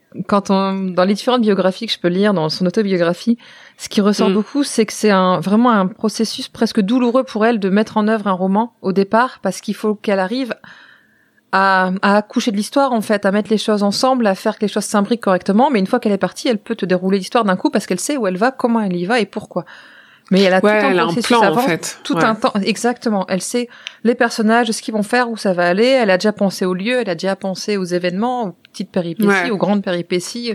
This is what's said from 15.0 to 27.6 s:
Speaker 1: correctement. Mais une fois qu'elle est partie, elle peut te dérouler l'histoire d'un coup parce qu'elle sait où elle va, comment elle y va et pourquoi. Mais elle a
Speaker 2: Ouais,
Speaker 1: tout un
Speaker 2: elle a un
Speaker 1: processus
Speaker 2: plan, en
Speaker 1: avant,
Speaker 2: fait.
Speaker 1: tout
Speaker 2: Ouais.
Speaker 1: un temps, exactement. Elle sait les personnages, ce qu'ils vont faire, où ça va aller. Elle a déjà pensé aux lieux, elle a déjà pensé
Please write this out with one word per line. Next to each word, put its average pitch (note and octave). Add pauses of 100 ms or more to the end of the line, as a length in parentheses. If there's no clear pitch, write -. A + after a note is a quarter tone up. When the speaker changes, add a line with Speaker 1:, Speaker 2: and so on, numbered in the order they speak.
Speaker 1:
correctement. G3
Mais A3+
une F#3+
fois B3
qu'elle A3
est G3
partie, -
elle A3
peut -
te -
dérouler F#3
l'histoire A#3
d'un F#3
coup D4+
parce G#3
qu'elle F3+
sait D4
où A3+
elle F#3
va, A#3+
comment A#3
elle F#3+
y F3
va A#3
et G3+
pourquoi. - (680)
Mais F#3+
elle F#3
a F#3
Speaker 2:
Ouais, G#3
Speaker 1:
tout G3+
un G3
Speaker 2:
elle F3+
a E3+
un -
Speaker 1:
processus E3+
Speaker 2:
plan, A#3+
en A3
Speaker 1:
avant, G#3
Speaker 2:
fait. -
Speaker 1:
tout C#4+
Speaker 2:
Ouais. E3
Speaker 1:
un A3
temps, A3 (100)
exactement. A3
Elle F#3
sait A#3+ (380)
les A#3+
personnages, A#3
ce -
qu'ils A3
vont G#3+
faire, A#3+
où G#3+
ça F#3+
va F3
aller. F#3+
Elle B3+
a F#3
déjà G#3
pensé G3
aux F#3
lieux, A3+
elle G#3
a F3
déjà F#3+
pensé G3